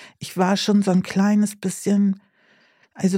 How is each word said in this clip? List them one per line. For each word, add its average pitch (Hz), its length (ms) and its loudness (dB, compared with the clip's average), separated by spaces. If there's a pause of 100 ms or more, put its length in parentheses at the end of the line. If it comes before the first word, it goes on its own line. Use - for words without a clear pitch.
(180)
Ich - 180 -14
war 185 220 2
schon 202 240 2
so 196 80 0
ein 180 120 2
kleines 208 540 0
bisschen, 202 640 -2 (720)
also 190 260 -2